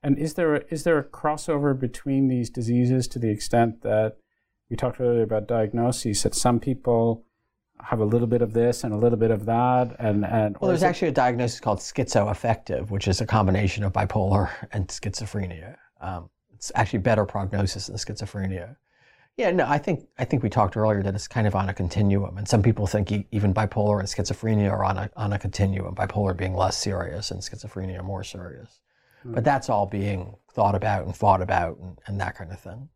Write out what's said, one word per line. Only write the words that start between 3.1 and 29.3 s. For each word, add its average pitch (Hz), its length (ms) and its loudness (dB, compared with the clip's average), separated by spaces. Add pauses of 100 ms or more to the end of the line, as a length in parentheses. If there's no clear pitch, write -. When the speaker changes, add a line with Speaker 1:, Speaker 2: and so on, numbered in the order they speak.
Speaker 1:
the 113 100 2
extent 113 520 2
that 107 340 2 (520)
we 117 80 -6
talked 123 240 -2
earlier 120 220 2
about 107 240 0
diagnoses, 117 800 0
that - 100 2
some 123 240 2
people 117 640 0 (640)
have 113 160 0
a 107 40 4
little 117 240 2
bit 120 140 2
of 107 100 -2
this 117 320 2
and 110 100 -2
a - 20 -2
little 117 220 4
bit 113 140 4
of 107 140 0
that, 120 520 2
and, 104 260 2
and 104 360 2
Speaker 2:
Well, 190 100 2
Speaker 1:
or - 20 4
Speaker 2:
there's 165 80 2
Speaker 1:
is - 40 4
it - 20 6
Speaker 2:
actually 175 220 2
a 143 40 0
diagnosis 123 460 2
called 104 220 0
schizoaffective, 104 1120 0
which 98 180 -2
is 95 120 2
a 113 60 -2
combination 98 560 2
of 95 100 -2
bipolar 101 580 2 (220)
and 95 140 -2
schizophrenia. 95 920 -8 (240)
Um, 90 300 -10 (240)
it's - 220 -12
actually 107 240 0
better 107 240 4
prognosis 98 640 -2
than 98 80 -10
schizophrenia. 98 800 -8 (600)
Yeah, 214 140 2
no, 175 160 2
I 147 120 2
think, - 280 -2 (100)
I - 80 -2
think 120 200 0
we 110 40 2
talked 101 280 2
earlier 107 260 2
that 95 120 0
it's 101 120 -6
kind 110 220 0
of 95 80 0
on 95 120 0
a 98 60 -4
continuum, 98 640 0
and 101 80 -6
some 107 160 4
people 107 240 2
think 104 240 0
e-, 104 220 -2
even 101 200 2
bipolar 104 460 2
and 98 80 -4
schizophrenia 104 640 0
are 101 140 -2
on 98 140 0
a, 104 180 -6
on 104 160 -2
a 98 60 -2
continuum, 95 580 -2
bipolar 95 400 -2
being 92 180 -4
less - 220 0
serious 90 560 -6
and 95 80 -8
schizophrenia 95 640 -10
more 98 180 -8
serious. 90 580 -16 (440)
Speaker 1:
Hmm. 120 100 -12